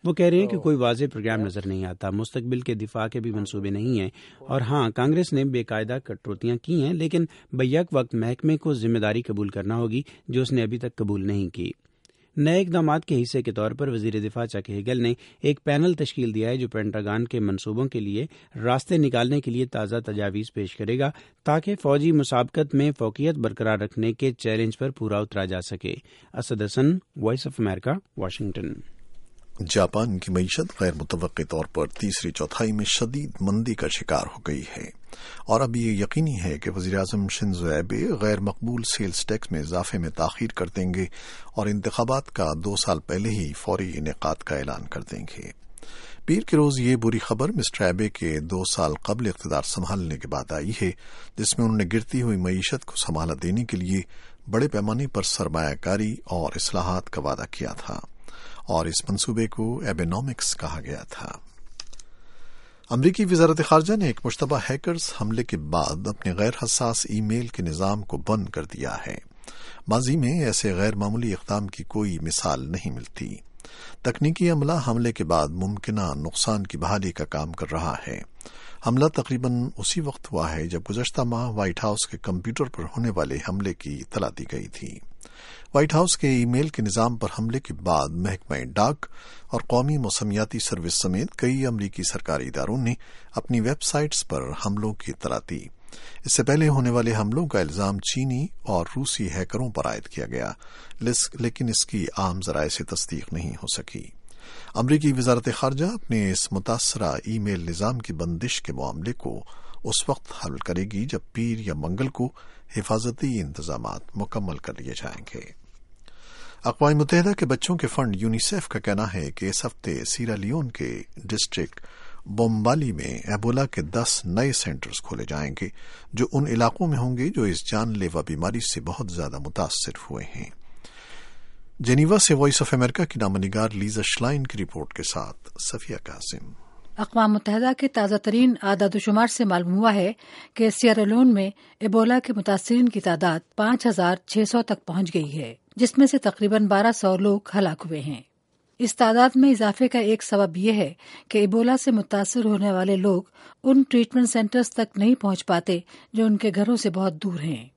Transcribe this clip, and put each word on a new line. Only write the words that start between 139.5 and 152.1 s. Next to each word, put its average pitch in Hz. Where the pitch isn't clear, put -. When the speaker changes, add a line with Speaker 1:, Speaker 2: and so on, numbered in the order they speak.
Speaker 3:
ہوا 214
ہے 202
کہ 220
سیرا 214
لیون 233
میں 196
ایبولا 220
کے 247
متاثرین 208
کی 220
تعداد 170
پانچ 233
ہزار 180
چھ 214
سو 233
تک -
پہنچ 175
گئی 151
ہے، 127
جس 240
میں 277
سے 269
تقریباً 214
بارہ 202
سو 190
لوگ 202
ہلاک 175
ہوئے 151
ہیں۔ 135
اس 240
تعداد 240
میں 262
اضافے 220
کا 254
ایک 214
سبب 196
یہ 202
ہے 185
کہ 220
ایبولا 226
سے 269
متاثر 208